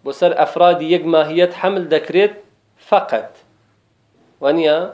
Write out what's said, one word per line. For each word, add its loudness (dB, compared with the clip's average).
بۆ -8
سەر 2
ئەفرادی 2
یەک -2
ماهیەت 2
حەمل -4
دەکرێت 0
فقط. -2
وانە؟ 2